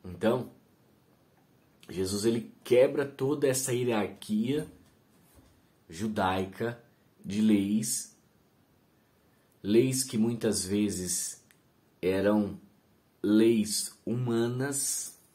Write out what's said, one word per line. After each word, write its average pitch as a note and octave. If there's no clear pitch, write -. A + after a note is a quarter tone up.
Então, G2+
Jesus, F#2+
ele A2+
quebra C#3
toda C#3
essa B2+
hierarquia A#2+
judaica F#2+
de G2+
leis, G#2
leis B2
que -
muitas A2
vezes F#2
eram G2
leis A2
humanas. B2